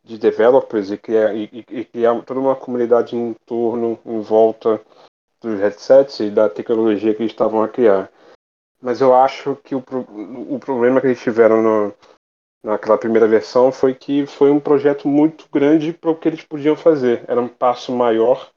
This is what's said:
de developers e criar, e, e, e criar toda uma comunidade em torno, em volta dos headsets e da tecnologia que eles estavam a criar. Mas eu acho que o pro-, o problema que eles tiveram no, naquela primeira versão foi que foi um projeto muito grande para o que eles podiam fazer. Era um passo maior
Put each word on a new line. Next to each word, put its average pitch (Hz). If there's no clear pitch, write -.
de 113
developers 110
e 104
criar, 110
e, 107
e, 110
e -
criar 117
toda 131
uma 135
comunidade 120
em 120
torno, 117
em 113
volta 110
dos 110
headsets 131
e 104
da 104
tecnologia 110
que 110
eles 110
estavam 110
a 110
criar. 101
Mas 123
eu 131
acho 131
que -
o 127
pro-, 127
o 277
problema 127
que 135
eles 127
tiveram 110
no, 107
naquela 107
primeira 113
versão 120
foi 131
que 143
foi 139
um 143
projeto 143
muito 147
grande 151
para 165
o 160
que 160
eles 156
podiam 151
fazer. 127
Era 123
um 123
passo 123
maior 120